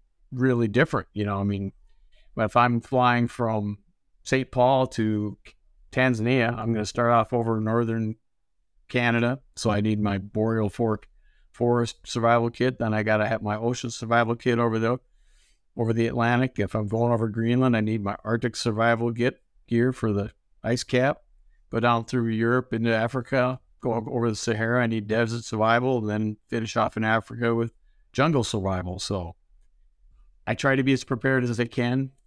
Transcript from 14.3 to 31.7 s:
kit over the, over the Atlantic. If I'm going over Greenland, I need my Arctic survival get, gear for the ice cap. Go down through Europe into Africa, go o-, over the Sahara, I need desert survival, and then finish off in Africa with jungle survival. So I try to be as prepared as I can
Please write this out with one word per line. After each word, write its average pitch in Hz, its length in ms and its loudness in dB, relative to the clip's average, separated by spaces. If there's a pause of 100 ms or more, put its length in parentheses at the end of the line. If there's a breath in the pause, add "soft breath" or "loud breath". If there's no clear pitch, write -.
kit 117 240 0
over 113 180 0
the, 113 220 0 (760)
over 117 180 0
the 113 120 2
Atlantic. 120 540 0
If 98 160 -2
I'm 107 120 -2
going 113 240 0
over 113 160 0
Greenland, 117 480 2
I 110 60 2
need 107 220 -2
my 98 200 -4
Arctic 117 320 -2
survival 117 540 0
get, 117 320 -2 (260)
gear 120 260 2
for 110 200 -2
the 101 180 -4 (320)
ice 117 200 -2
cap. 131 380 0 (500)
Go 120 80 -2
down 117 260 2
through 117 240 -2
Europe 117 440 0
into 113 200 0
Africa, 123 680 -2 (220)
go 120 120 -2
o-, 110 180 -4
over 120 180 0
the 107 60 -2
Sahara, 113 480 0
I 113 40 0
need 110 200 -4
desert 113 360 -2
survival, 117 540 2
and 107 120 -2
then 107 280 -2 (120)
finish 113 280 -4
off - 200 0
in 110 60 -2
Africa 113 520 0
with 117 160 -2 (420)
jungle 139 300 2
survival. 92 560 -4
So 90 360 -6 (1080)
I 113 80 0
try 135 220 2
to 135 80 2
be 131 80 4
as 127 140 0
prepared 131 400 0
as 117 140 -2
I 120 60 2
can 127 460 -2 (160)